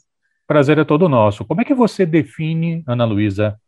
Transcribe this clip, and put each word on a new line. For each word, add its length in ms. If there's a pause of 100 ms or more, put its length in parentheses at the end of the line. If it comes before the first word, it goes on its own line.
(460)
Prazer 320
é 60
todo 240
nosso. 380
Como 160
é 20
que 100
você 320
define, 800
Ana 200
Luísa, 500 (120)